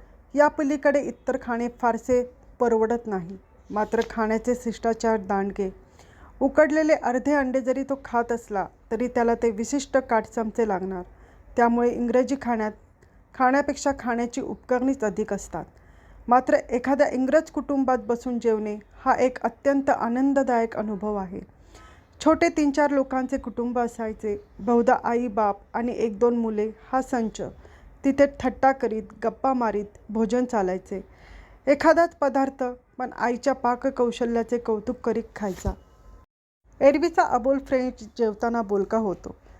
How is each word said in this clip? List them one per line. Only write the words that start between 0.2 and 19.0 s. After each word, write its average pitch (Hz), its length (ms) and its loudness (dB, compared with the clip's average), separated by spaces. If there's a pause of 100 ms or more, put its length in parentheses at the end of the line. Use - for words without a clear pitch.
या 294 140 8
पलीकडे 285 520 2
इतर 247 420 -4
खाणे 240 260 -4
फारसे 247 640 0 (260)
परवडत 233 480 2
नाही. 190 320 -6 (320)
मात्र 214 300 -2 (100)
खाण्याचे 226 440 0
शिष्टाचार 226 600 -2
दांडगे. 196 680 -4 (580)
उकडलेले 302 540 4
अर्धे 254 380 0
अंडे 262 280 0
जरी 254 220 -2
तो 269 220 -6
खात 233 280 -2
असला, 208 340 -4 (240)
तरी 233 180 -2
त्याला 233 260 2
ते 233 160 0
विशिष्ट 233 460 -2
काटचमचे 226 720 -2
लागणार. 190 340 -4 (540)
त्यामुळे 240 340 4
इंग्रजी 240 520 0
खाण्यात, 220 300 -2 (640)
खाण्यापेक्षा 277 640 2
खाण्याची 240 420 -4
उपकरणीच 254 640 -2
अधिक 208 280 -2
असतात. 180 320 -8 (640)
मात्र 254 260 4
एखाद्या 269 540 2
इंग्रज 262 420 0
कुटुंबात 269 480 0
बसून 233 400 -4
जेवणे 214 400 -2 (260)